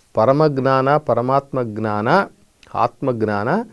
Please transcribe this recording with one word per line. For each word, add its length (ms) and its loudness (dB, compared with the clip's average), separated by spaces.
ಪರಮಜ್ಞಾನ, 840 2
ಪರಮಾತ್ಮ 640 -2
ಜ್ಞಾನ, 440 -4
ಆತ್ಮಜ್ಞಾನ 760 -2